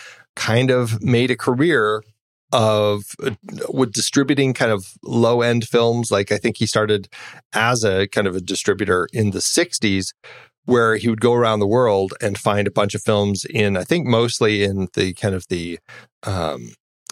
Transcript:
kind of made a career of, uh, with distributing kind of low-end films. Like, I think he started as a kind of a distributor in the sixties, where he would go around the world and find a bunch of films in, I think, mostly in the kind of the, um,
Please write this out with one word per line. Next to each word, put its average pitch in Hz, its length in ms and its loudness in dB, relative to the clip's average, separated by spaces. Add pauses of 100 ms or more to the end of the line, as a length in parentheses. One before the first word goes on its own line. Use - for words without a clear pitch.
(360)
kind 123 360 0
of 117 320 0
made 123 260 2
a 120 60 0
career 123 680 0 (500)
of, 104 520 2 (200)
uh, - 80 -2 (380)
with 131 240 0
distributing 135 640 0
kind 117 160 0
of 98 220 -4 (100)
low-end 120 640 2
films. 117 420 2
Like, 101 220 0
I 104 60 0
think 110 200 -2
he 113 80 0
started 107 420 0 (460)
as 113 300 0
a 98 240 2
kind 104 180 -2
of 90 100 -2
a 95 60 -2
distributor 92 720 -2
in 107 160 2
the 90 120 -4
sixties, 104 680 0 (540)
where 117 300 4
he 104 120 -2
would 110 140 0
go 120 120 4
around 113 260 2
the 101 80 2
world 104 520 2
and 101 200 -2
find 104 280 2
a 95 40 -2
bunch 104 240 0
of - 80 -6
films 101 420 0
in, 101 320 0
I 90 60 -2
think, 160 240 0
mostly 113 560 2
in 98 320 -2
the 92 180 -2
kind 98 220 -4
of 90 140 -8
the, 85 280 -6 (460)
um, 80 500 -6 (380)